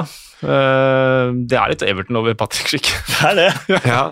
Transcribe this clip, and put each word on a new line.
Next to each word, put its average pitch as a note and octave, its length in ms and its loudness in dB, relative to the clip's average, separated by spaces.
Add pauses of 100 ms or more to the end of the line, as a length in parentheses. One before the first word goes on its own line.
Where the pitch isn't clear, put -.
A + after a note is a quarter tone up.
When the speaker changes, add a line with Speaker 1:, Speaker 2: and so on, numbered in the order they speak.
(440)
Speaker 1:
Eh, C3 880 2 (180)
det B2+ 80 2
er A2 120 2
litt - 140 -4
Everton G2 360 -2
over A2+ 160 0
Patrick - 340 -4
Schick. D3 140 -4 (180)
Speaker 2:
<laughs> - 60 -12
Det D3+ 240 0
er - 40 2
det. F3 500 2
Speaker 3:
Ja. B2 260 2